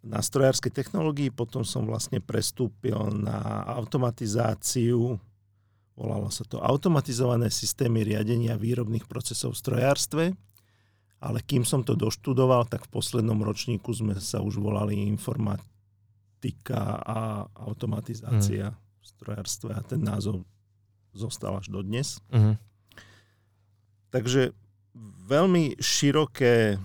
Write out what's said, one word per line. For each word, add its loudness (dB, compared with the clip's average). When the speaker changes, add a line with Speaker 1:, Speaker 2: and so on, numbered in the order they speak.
Speaker 1:
na -4
strojárskej 2
technológii, -2
potom -4
som -2
vlastne -2
prestúpil -2
na -4
automatizáciu. 0
Volalo -4
sa -6
to -8
Automatizované 2
systémy 0
riadenia 0
výrobných -2
procesov -6
v -10
strojárstve. 2
Ale -2
kým 2
som 2
to 0
doštudoval, 2
tak -6
v -6
poslednom 0
ročníku -4
sme -2
sa -4
už -2
volali 0
informatika -6
a -6
automatizácia -2
Speaker 2:
Mhm. -12
Speaker 1:
v -20
strojárstve -8
a -6
ten -4
názov -2
zostal -6
až -10
dodnes. -6
Speaker 2:
Mhm. 4
Speaker 1:
Takže 2
veľmi 4
široké 4